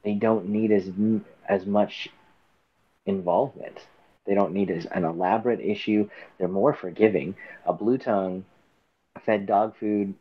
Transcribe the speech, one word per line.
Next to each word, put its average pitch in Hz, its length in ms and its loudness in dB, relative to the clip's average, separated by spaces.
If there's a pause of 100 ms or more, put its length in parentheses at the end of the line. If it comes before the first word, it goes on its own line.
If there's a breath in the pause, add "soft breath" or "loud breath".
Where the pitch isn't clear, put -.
they 104 100 -2
don't 104 340 2
need 107 240 0
as 95 160 2
m-, 104 360 0 (240)
as 95 180 0
much 101 420 -2 (960)
involvement. 98 840 -2 (380)
They 98 80 2
don't 95 180 4
need 95 180 0
as, 85 160 -4
an 95 180 -2
elaborate 101 560 0
issue. 104 480 0 (300 loud breath)
They're 92 100 -2
more 101 260 2
forgiving. 90 600 0 (320 loud breath)
A 90 60 0
blue 110 260 0
tongue 95 460 -2 (800)
fed 101 220 0
dog 107 300 2
food 104 440 -2